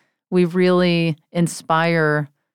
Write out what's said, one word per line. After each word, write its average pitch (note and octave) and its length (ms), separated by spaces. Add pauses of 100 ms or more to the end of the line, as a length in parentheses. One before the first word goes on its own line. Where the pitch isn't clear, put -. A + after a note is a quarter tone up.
(300)
We F3+ 160
really F3 720 (160)
inspire D#3+ 1000 (260)